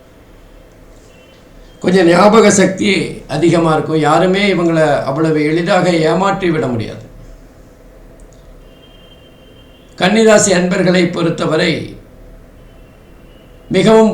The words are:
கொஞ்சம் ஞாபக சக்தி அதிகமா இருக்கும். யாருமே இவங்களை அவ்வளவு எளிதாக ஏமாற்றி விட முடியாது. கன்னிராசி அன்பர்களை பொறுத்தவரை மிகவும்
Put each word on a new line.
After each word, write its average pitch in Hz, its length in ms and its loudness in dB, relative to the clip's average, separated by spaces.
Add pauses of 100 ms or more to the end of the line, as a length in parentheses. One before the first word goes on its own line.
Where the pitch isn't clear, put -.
(1900)
கொஞ்சம் 180 260 2
ஞாபக 208 480 4
சக்தி 190 320 0 (460)
அதிகமா 165 380 2
இருக்கும். 151 320 -2
யாருமே 185 360 0 (100)
இவங்களை 165 320 0 (240)
அவ்வளவு 156 400 -2
எளிதாக 175 460 0 (160)
ஏமாற்றி 190 440 -2
விட 143 200 -4
முடியாது. 101 280 -10 (3000)
கன்னிராசி 208 560 2
அன்பர்களை 180 440 0 (140)
பொறுத்தவரை 165 560 -4 (2000)
மிகவும் 214 380 4